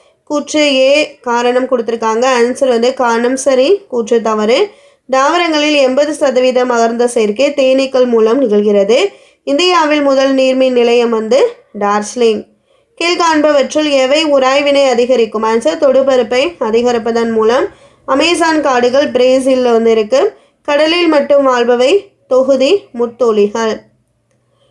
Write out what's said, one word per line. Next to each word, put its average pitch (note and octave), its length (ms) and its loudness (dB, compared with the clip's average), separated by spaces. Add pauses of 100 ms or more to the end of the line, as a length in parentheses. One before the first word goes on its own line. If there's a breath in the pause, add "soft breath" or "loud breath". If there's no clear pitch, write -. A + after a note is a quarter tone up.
(240 soft breath)
கூற்று D4 500 -2
ஏ C#4 480 0
காரணம் B3 440 -2
கொடுத்திருக்காங்க. A#3 600 -2 (140)
ஆன்சர் B3 280 0
வந்து A#3+ 260 0
காரணம் A#3+ 420 0
சரி, C4+ 520 0
கூற்று A#3 340 -2
தவறு. A3+ 480 0 (400 loud breath)
தாவரங்களில் D4+ 640 0
எண்பது C#4+ 400 0
சதவீதம் B3+ 560 0
அகர்ந்த A#3 340 0
சேர்க்கை A#3+ 460 0
தேனீக்கள் C4 560 0
மூலம் A#3 360 2
நிகழ்கிறது. G#3 640 0 (360 loud breath)
இந்தியாவில் D4+ 580 0
முதல் C4+ 320 0
நீர்மின் C4 360 0
நிலையம் A#3+ 400 2
வந்து A3+ 460 0 (220)
டார்ஜிலிங். G#3 720 -2 (500)
கீழ்காண்பவற்றுள் D4+ 880 0
எவை C#4 340 0
உராய்வினை C#4 640 2
அதிகரிக்கும்? A#3 560 0
ஆன்சர் A#3 340 -2
தொடுபரப்பை C4 800 0
அதிகரிப்பதன் A#3 720 -2
மூலம். A#3 340 0 (400 loud breath)
அமேசான் D#4 560 0
காடுகள் B3+ 480 0
பிரேசில்ல B3+ 640 0
வந்து A3+ 180 2
இருக்கு. A3 460 0 (260 soft breath)
கடலில் D#4 460 0
மட்டும் C#4+ 400 2
வாழ்பவை B3 640 0 (160)
தொகுதி C4+ 560 2 (140)
முத்தோலிகள். A3+ 800 -2 (960)